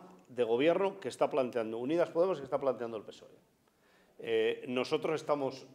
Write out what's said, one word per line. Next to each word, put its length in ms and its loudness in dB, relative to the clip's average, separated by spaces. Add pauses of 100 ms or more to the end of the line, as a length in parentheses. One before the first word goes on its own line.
(280)
de 160 0
gobierno 560 2
que 100 -6
está 200 0
planteando 500 0
Unidas 320 0
Podemos 260 2
y 40 -10
que 40 -10
está 140 -4
planteando 380 -2
el 60 -8
pesoe. 260 -18 (880)
Eh, 480 2
nosotros 520 0
estamos, 560 -2